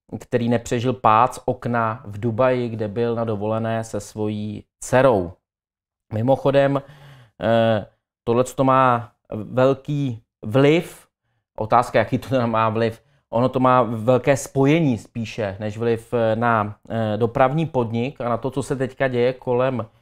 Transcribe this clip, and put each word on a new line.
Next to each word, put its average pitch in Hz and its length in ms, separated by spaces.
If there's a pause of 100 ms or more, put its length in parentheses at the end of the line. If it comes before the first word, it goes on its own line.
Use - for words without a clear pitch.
(200)
který 117 300
nepřežil 120 440
pád 113 420
z - 100
okna 117 600
v 104 140
Dubaji, 120 500
kde 113 180
byl 117 280
na 117 80
dovolené 110 600
se 107 160
svojí 107 640 (160)
dcerou. 117 540 (800)
Mimochodem, 135 680 (600)
eh, 113 440 (380)
tohleto 127 400
má 127 480 (200)
velký 131 880 (240)
vliv, 143 600 (500)
otázka, 120 420
jaký 113 180
to - 120
teda 123 160
má 113 240
vliv, 113 320 (280)
ono 123 200
to 127 100
má 127 220
velké 120 560
spojení 139 600
spíše, 107 640
než 107 180
vliv, 113 360
eh, 113 220
na, 113 400 (140)
eh, 107 280
dopravní 131 480
podnik 123 560
a 120 80
na 117 80
to, 127 140
co 135 120
se 143 120
teďka 131 320
děje 123 260
kolem, 127 520 (160)